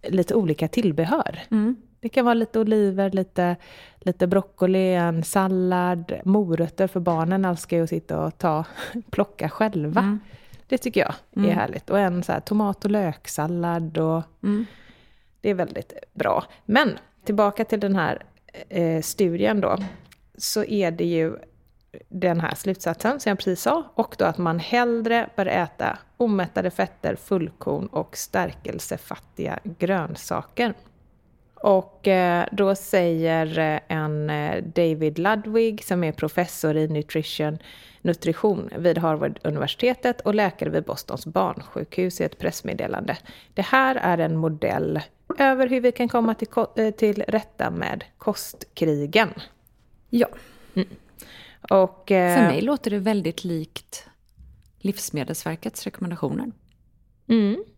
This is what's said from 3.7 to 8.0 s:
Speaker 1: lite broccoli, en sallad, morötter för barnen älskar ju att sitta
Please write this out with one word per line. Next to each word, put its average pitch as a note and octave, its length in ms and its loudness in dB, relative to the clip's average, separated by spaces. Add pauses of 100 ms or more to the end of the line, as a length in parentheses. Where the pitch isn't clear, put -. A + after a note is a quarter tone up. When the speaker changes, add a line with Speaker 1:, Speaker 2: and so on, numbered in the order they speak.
Speaker 1:
lite F3+ 280 0
broccoli, F#3 680 2
en E3+ 300 2
sallad, F3+ 920 0 (120)
morötter F#3 640 2
för F#3 120 -2
barnen F3 460 2
älskar F3 320 -2
ju E3 60 2
att D#3+ 60 -2
sitta E3 360 -4